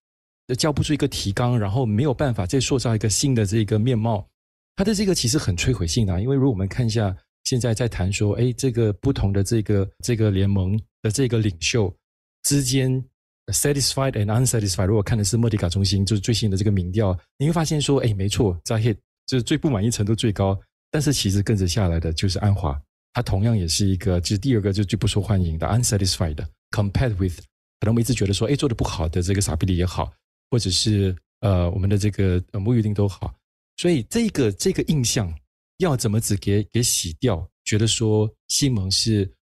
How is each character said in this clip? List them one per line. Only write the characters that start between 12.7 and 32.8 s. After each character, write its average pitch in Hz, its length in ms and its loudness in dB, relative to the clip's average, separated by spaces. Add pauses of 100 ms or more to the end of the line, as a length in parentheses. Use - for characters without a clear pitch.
satisfied 135 640 0
and 104 160 -2
unsatisfied， 107 580 0
如 98 80 2
果 107 80 2
看 113 160 0
的 104 60 0
是 101 120 0
莫 117 140 2
迪 110 80 0
卡 95 100 0
中 98 160 0
心， 98 220 2
就 110 100 0
是 101 40 2
最 107 120 -2
新 107 200 0
的 95 40 0
这 98 80 0
个 107 60 2
民 92 220 0
调， 95 260 0 (220)
你 139 80 2
会 170 40 2
发 170 140 0
现 151 160 0
说， 135 200 2
哎， 117 120 2
没 98 160 -2
错， 104 340 2
Zahid 113 340 0 (280)
就 131 120 -2
是 120 40 0
最 151 160 0
不 160 120 0
满 104 140 0
意 117 60 2
程 107 160 -2
度 113 80 2
最 110 180 0
高， 98 280 0 (320)
但 151 100 0
是 143 100 2
其 107 200 0
实 101 100 2
跟 104 160 2
着 95 100 2
下 95 200 0
来 82 120 0
的 80 140 -2
就 98 160 -2
是 87 100 -2
安 101 140 2
华， 78 260 -2 (340)
他 120 80 -2
同 101 220 0
样 117 140 2
也 87 100 -2
是 101 200 0
一 95 100 2
个， 87 240 0
就 - 60 -4
是 107 100 0
第 127 180 0
二 101 60 2
个 98 100 0
就 101 120 0
最 98 120 -4
不 107 120 0
受 - 120 0
欢 98 240 2
迎 80 140 -2
的， 80 80 -4
unsatisfied，compared 101 1500 -2
with， 90 240 -2 (400)
可 - 60 -4
能 - 20 0
我 113 60 2
们 117 80 2
一 - 20 2
直 123 100 0
觉 101 140 0
得 101 60 2
说， 110 140 0
哎， 143 80 2
做 143 140 0
得 113 60 -2
不 - 80 -2
好 - 260 -4
的 90 120 -2
这 92 120 0
个 101 80 0
萨 - 140 -2
比 80 100 -2
里 92 100 2
也 87 100 0
好， - 260 -6 (400)
或 120 80 2
者 95 100 -4
是， 98 460 0 (260)
呃， 90 300 2
我 - 80 -4
们 95 100 0
的 104 80 2
这 101 140 0
个， 90 400 0
呃， 104 80 -6
穆 113 160 0
尤 113 60 4